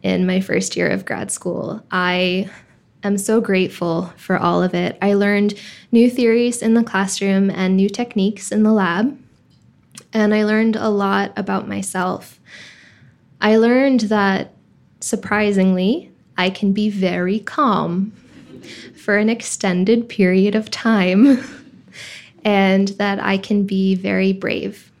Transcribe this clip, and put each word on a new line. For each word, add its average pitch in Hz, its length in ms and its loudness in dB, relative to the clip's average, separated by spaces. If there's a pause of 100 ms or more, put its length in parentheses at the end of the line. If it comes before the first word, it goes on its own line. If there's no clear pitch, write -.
in 185 240 0
my 185 140 0
first - 360 -2
year 175 140 -2
of 190 160 -4
grad - 240 -8
school. 180 640 -8
I 180 580 -2 (540)
am 202 160 -2
so 220 220 0
grateful 175 760 -2
for - 200 -2
all 175 260 2
of 180 100 0
it. 175 300 -4
I 202 100 2
learned 202 400 2 (380)
new 240 180 6
theories 240 540 2
in 226 100 2
the 233 100 4
classroom 196 680 0
and 190 240 0
new 196 140 4
techniques 208 640 -4
in 214 120 2
the 214 100 4
lab, 202 420 0 (960)
and 214 200 2
I 214 120 2
learned 214 300 2
a 220 140 -2
lot 196 480 0
about 196 300 -4
myself. 196 720 -6 (1000)
I 214 180 4
learned 254 440 4
that, 202 520 -2 (460)
surprisingly, 202 1120 0 (260)
I 185 120 0
can 196 240 0
be 214 160 0
very 185 500 -2
calm 196 720 -2 (840)
for 202 220 0
an 214 120 2
extended 220 800 0
period 190 460 2
of 220 160 -4
time, 220 720 4 (540)
<laughs> - 460 -18
and 196 460 2
that 202 300 -2
I 196 180 0
can 202 280 0
be 190 300 0
very 190 380 0
brave. - 680 -8